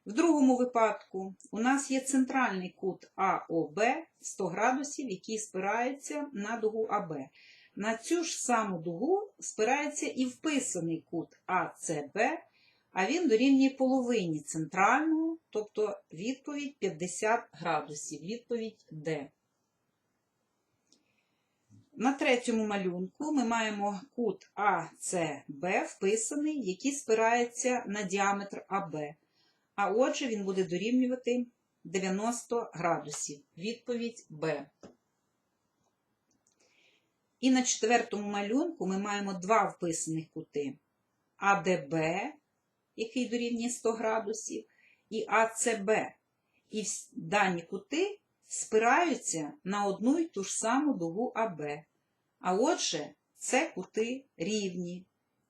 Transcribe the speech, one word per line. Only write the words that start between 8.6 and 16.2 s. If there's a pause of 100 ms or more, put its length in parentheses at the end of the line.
дугу
спирається
і
вписаний
кут
А (100)
Ц
Б, (500)
а
він
дорівнює
половині
центрального, (120)
тобто (120)
відповідь